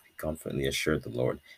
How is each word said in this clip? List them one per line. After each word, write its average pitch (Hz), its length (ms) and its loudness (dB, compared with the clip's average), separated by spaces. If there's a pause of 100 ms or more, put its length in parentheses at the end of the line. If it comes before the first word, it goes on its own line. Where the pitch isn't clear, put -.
he - 100 -20
confidently 78 520 -2
assured 69 340 2
the - 80 -10
Lord 62 300 0 (180)